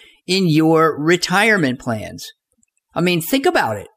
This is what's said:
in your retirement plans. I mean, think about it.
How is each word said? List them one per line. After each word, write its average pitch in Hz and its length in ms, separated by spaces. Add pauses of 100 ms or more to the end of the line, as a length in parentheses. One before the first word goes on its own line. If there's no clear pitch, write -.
(260)
in 185 220
your 160 500
retirement 175 800
plans. 113 480 (680)
I 165 80
mean, 175 180
think - 240
about 117 320
it. 95 200